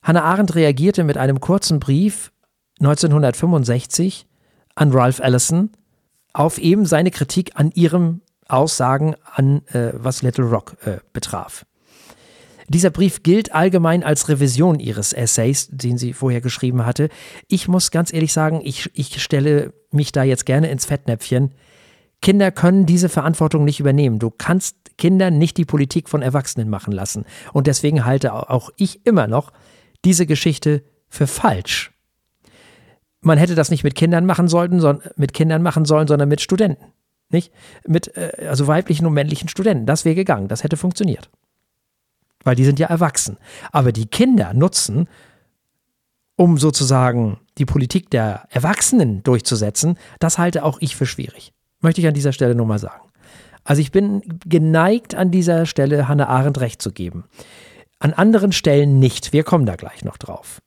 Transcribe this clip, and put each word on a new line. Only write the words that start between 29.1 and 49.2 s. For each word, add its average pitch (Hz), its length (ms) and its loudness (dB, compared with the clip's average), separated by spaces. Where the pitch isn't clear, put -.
noch 113 260 -2
diese 175 220 4
Geschichte 151 560 0
für - 180 -2
falsch. - 640 -4
Man 160 180 4
hätte 175 160 2
das 156 160 2
nicht 160 140 -2
mit 143 100 0
Kindern 170 300 2
machen 175 240 2
sollten, 175 320 2
son-, 143 220 2
mit 139 180 -2
Kindern 160 280 0
machen 156 220 0
sollen, 151 240 2
sondern 143 200 2
mit 147 120 0
Studenten, 190 460 -2
nicht? - 240 -2
Mit, 165 300 -2
äh, 165 320 -10
also 139 180 0
weiblichen 160 400 0
und 160 60 2
männlichen 147 360 -2
Studenten. 185 360 -2
Das 143 200 0
wäre 160 100 2
gegangen. 143 340 -2
Das 113 160 -8
hätte 151 120 -2
funktioniert. 180 520 -4
Weil 127 120 2
die 131 80 4
sind 139 160 2
ja 165 80 0
erwachsen. 165 480 -2
Aber 127 220 2
die 110 140 -4
Kinder 208 480 2
nutzen, 147 540 0
um 175 240 4
sozusagen 127 800 2
die 139 60 0
Politik 135 460 -4
der 110 400 -4
Erwachsenen 135 720 0